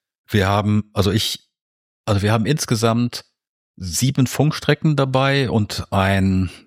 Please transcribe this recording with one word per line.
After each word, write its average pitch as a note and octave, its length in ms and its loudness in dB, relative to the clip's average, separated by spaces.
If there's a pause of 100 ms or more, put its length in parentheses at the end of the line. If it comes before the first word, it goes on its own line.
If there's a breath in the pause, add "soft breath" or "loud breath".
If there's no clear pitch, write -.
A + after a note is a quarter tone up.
(300)
wir G2 180 2
haben, G#2 460 0
also G2 180 0
ich, - 380 -4 (560)
also G2+ 160 0
wir G#2 100 2
haben A2 140 0
insgesamt A#2 800 -2 (500)
sieben A#2+ 520 -2
Funkstrecken D3 680 0
dabei C3+ 540 0
und G2+ 420 -2
ein F#2+ 580 2 (180 loud breath)